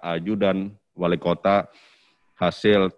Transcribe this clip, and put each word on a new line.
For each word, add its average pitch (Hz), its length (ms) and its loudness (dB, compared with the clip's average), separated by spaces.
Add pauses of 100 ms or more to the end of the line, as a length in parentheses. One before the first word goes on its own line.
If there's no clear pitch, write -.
ajudan 95 720 -2 (160)
Wali 87 320 -2
Kota 95 480 0 (640)
hasil 95 640 2